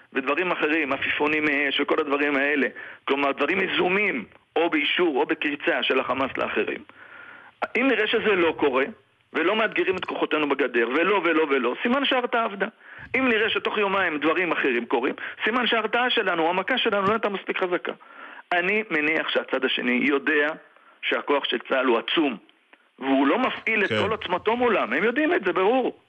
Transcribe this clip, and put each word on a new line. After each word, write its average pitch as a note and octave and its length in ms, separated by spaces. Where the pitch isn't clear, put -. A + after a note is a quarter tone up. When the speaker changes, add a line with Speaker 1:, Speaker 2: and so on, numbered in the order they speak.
Speaker 1:
ודברים C#3+ 400
אחרים, D3+ 400
עפיפונים D3+ 520
מאש C#3+ 360
וכל D#3 200
הדברים C#3+ 360
האלה, C#3 300
כלומר, C#3 280
דברים C#3+ 280
יזומים, F3+ 640
או E3 140
באישור, D3+ 500
או D#3+ 60
בקריצה D3+ 560
של C3 180
החמאס B2+ 360
לאחרים. A2 460
אם B3+ 120
נראה G#3+ 180
שזה G#3 280
לא E3 240
קורה, C3+ 260
ולא E3 240
מאתגרים F#3 400
את F3 80
כוחותינו D3+ 440
בגדר, B2 400
ולא, F3+ 360
ולא, D#3+ 260
ולא, B2 320
סימן C4 220
שההרתעה B3 400
עבדה. G3+ 220
אם C4 120
נראה A3 220
שתוך G3 280
יומיים F#3+ 400
דברים D#3+ 340
אחרים A#2+ 340
קורים, B2+ 280
סימן A3+ 220
שההרתעה A#3+ 440
שלנו, F3 400
המכה F#3+ 280
שלנו, G3+ 280
לא G3+ 60
הייתה G#3+ 160
מספיק F#3+ 300
חזקה. F3+ 340
אני F#3 380
מניח D#3 380
שהצד C3 360
השני B2 440
יודע D3 400
שהכוח C3+ 420
של B2 140
צה"ל C3 180
הוא A#2 120
עצום, C3 380
והוא C3+ 280
לא E3+ 120
מפעיל A3 460
את - 40
Speaker 2:
כן. G#2+ 140
Speaker 1:
כל G#3 80
עוצמתו G3+ 460
מולם. F3+ 360
הם D#3+ 120
יודעים D4 300
את D4+ 120
זה, F3+ 60
ברור. A3 460